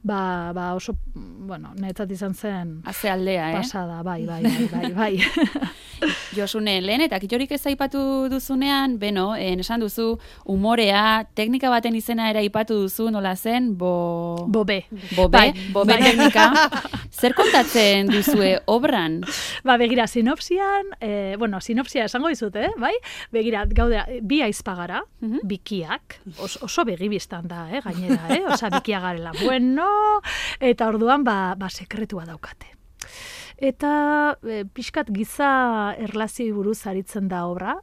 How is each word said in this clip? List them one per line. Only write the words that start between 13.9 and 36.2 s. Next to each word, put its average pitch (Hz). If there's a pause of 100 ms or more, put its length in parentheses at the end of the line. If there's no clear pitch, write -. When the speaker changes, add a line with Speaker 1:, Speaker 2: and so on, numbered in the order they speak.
Speaker 1:
Bobe. 208 (300)
Speaker 2:
Bobe, 180
Speaker 1:
Bai, 269 (160)
Speaker 2:
bobe 202
Speaker 1:
bai. 233
Speaker 2:
teknika. 254 (340)
Speaker 1:
<laughs> -
Speaker 2:
Zer 247
kontatzen 208
duzue 202
obran? 208 (400)
Speaker 1:
Ba, 254
begira, 240
sinopsian, 381
eh, 202
bueno, 208
sinopsia 240
esango 254
dizut, 220
eh, 294
bai? 285 (340)
Begira, 220
gaude, 220 (180)
bi 254
aizpa 202
gara, 180 (140)
Speaker 2:
Mhm. 233
Speaker 1:
bikiak, 190 (200)
os-, -
oso 302
begibistan 185
da, 170
eh, 262
gainera, 180
eh? 247
Osea, 233
bikia 220
garela. 170
Bueno, 254 (720)
eta 240
orduan, 233
ba, 190
ba, 190
sekretua 202
daukate. - (920)
Eta, 294
e, 220
pixkat 254
giza 233
erlazioei 220